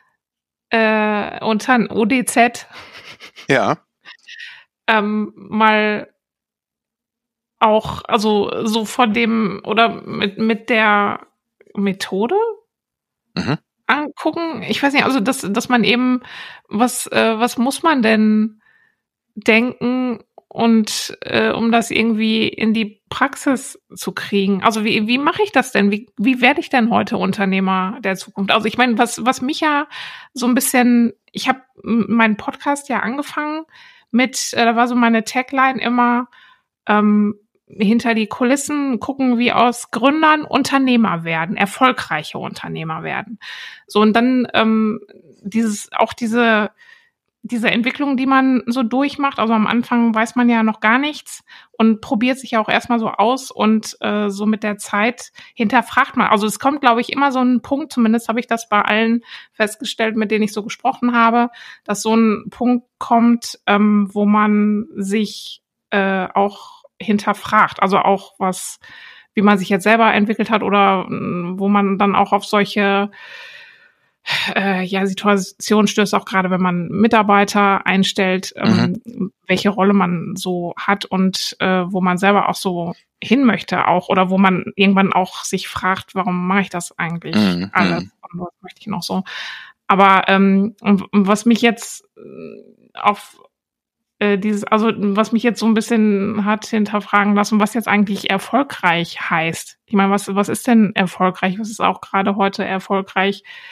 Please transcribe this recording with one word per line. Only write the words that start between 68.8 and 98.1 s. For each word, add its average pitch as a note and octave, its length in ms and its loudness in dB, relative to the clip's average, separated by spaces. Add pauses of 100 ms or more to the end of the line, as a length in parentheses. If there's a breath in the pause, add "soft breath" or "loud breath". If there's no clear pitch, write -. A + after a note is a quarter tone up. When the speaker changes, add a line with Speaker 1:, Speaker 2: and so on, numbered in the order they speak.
Speaker 1:
wie A3 100 0
man G#3 140 6
sich F#3 120 -2
jetzt F#3+ 160 0
selber A3 280 4
entwickelt G#3 380 0
hat G#3+ 140 0
oder, G3 440 2
mm, F3+ 520 -6
wo G3 80 0
man G3+ 280 2
dann G3 200 2
auch G3 160 0
auf G3 120 0
solche, G3+ 680 0 (1400 loud breath)
äh, F#3+ 260 -2
ja, F#3+ 240 -2
Situationen G3+ 800 0
stößt, G#3 260 0
auch G3 120 0
gerade F#3 260 -2
wenn F#3 100 0
man F3 280 -2
Mitarbeiter G3+ 960 2
einstellt, F#3+ 720 0
ähm, - 480 2
Speaker 2:
Mhm. - 280 -8 (140)
Speaker 1:
welche F#3 220 0
Rolle G3 240 2
man F3+ 420 0
so F3+ 420 -6
hat - 280 -2
und, F#3+ 560 -2
äh, F#3 260 0
wo F#3 140 -4
man F3+ 180 0
selber G3 300 2
auch F3 80 -2
so F3 380 -6 (280)
hin C#4 220 2
möchte F#3+ 420 0
auch F3+ 220 0
oder F#3 200 2
wo F#3 80 0
man F#3 380 2
irgendwann G3 380 2
auch - 320 -2
sich - 240 -6
fragt, - 480 -6
„Warum F3+ 320 -2
mache G3 140 2
ich F#3 60 -6
das - 300 -10
eigentlich E3+ 380 -6
Speaker 2:
Mhm, F#3+ 360 0
Speaker 1:
alles - 300 0
Speaker 2:
mhm. F#2+ 80 -14 (120)
Speaker 1:
und - 180 -14
was F3 200 -10
möchte - 200 -20
ich - 80 -16
noch F#3 160 -8
so?“ F#3+ 180 -4 (640 loud breath)
Aber, G3 400 4
ähm, G3 540 2
und, G3 220 2 (100)
und G3 160 2
was G#3 180 0
mich A#3 160 4
jetzt, - 420 -2 (120)
äh, - 800 -20
auf, - 420 -2 (800)
äh, G3+ 180 2
dieses, G#3 280 -2
also A3 320 2
was G3+ 360 0
mich A3+ 120 0
jetzt A#3+ 160 0
so - 60 0
ein A3+ 80 4
bisschen G#3+ 720 2
hat G#3 220 -2
hinterfragen G#3 680 0
lassen, G#3 260 2
was G#3 140 0
jetzt A3 140 -4
eigentlich G3+ 420 0